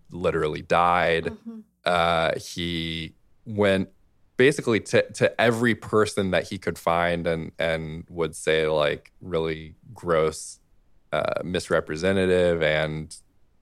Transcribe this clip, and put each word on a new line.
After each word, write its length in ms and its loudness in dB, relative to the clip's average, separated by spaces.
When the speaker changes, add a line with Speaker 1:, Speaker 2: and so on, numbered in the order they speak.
Speaker 1:
literally 500 -2
died. 640 2
Speaker 2:
Mm-hmm. 360 -10
Speaker 1:
Uh, 560 2
he 760 -6
went 420 2
basically 440 2
to, 320 2
to 280 0
every 340 4
person 580 0
that 180 0
he 80 -8
could 200 -6
find 480 0
and, 320 -2
and 520 -4
would 260 -4
say, 320 0
like, 440 0
really 540 -4
gross, 680 -2
uh, 320 -2
misrepresentative 1200 0
and 540 -2